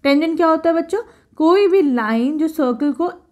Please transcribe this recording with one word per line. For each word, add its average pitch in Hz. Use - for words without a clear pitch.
टेंजेंट 302
क्या 330
होता 320
है 330
बच्चों? 339
कोई 370
भी 381
लाइन 247
जो 320
सर्कल 277
को 349